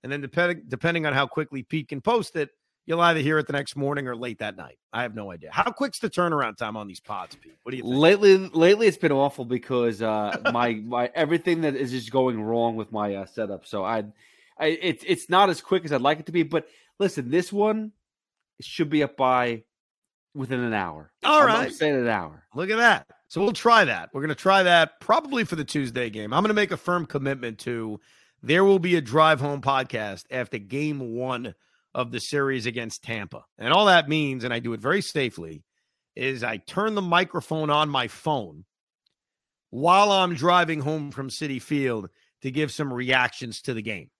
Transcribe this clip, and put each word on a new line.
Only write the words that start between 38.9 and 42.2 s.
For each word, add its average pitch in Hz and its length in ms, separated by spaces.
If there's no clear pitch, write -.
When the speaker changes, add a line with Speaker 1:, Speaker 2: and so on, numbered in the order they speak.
Speaker 1:
while 185 420
I'm 185 220
driving 160 460
home 147 300
from 135 200
Citi 135 300
Field 123 480